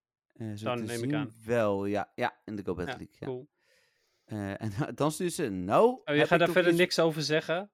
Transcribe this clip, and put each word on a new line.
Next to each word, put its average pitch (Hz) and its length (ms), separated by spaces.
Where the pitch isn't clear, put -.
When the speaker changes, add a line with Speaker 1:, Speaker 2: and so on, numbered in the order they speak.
Speaker 1:
eh, 110 220
zo 104 100
Speaker 2:
Dan 123 120
Speaker 1:
te 117 60
Speaker 2:
neem 117 200
ik 127 80
Speaker 1:
zien - 40
Speaker 2:
aan. 110 180
Speaker 1:
wel, 107 400
ja. 101 300
Ja, - 300
in 107 120
de 98 80
Go 95 100
Battle 85 180
Speaker 2:
Ja, - 60
Speaker 1:
League, - 220
ja. - 60
Speaker 2:
cool. 131 240
Speaker 1:
Eh, 101 380
en 110 80
<laughs> 107 240
dan 147 180
stuurt 175 200
ze, 156 160
"Nou, 98 420
Speaker 2:
Oh, 254 140
je 151 80
Speaker 1:
heb 147 40
Speaker 2:
gaat 151 60
Speaker 1:
ik 151 60
Speaker 2:
daar 170 100
Speaker 1:
toch 170 140
Speaker 2:
verder 175 180
Speaker 1:
iets" 170 100
Speaker 2:
niks 180 180
over 160 240
zeggen? 160 520